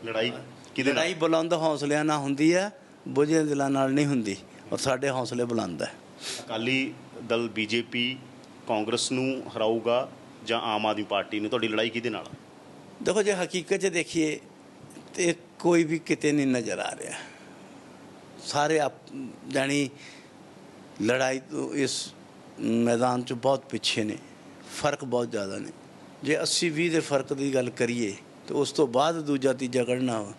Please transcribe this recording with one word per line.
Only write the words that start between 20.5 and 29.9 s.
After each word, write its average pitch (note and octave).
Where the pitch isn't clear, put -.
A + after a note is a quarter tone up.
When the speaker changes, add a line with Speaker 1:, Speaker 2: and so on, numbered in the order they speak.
Speaker 2:
ਲੜਾਈ C3
ਤੋਂ C3+
ਇਸ -
ਮੈਦਾਨ A#2
'ਚ B2
ਬਹੁਤ C3+
ਪਿੱਛੇ A#2
ਨੇ, G#2+
ਫਰਕ C#3+
ਬਹੁਤ A#2+
ਜ਼ਿਆਦਾ G2+
ਨੇ। G2+
ਜੇ D#3
ਅੱਸੀ E3
ਵੀਹ D#3+
ਦੇ D#3+
ਫਰਕ C#3
ਦੀ C#3
ਗੱਲ B2
ਕਰੀਏ A#2
ਤੇ D3
ਉਸ C3+
ਤੋਂ C#3+
ਬਾਅਦ D3+
ਦੂਜਾ C#3
ਤੀਜਾ B2
ਕੱਢਣਾ B2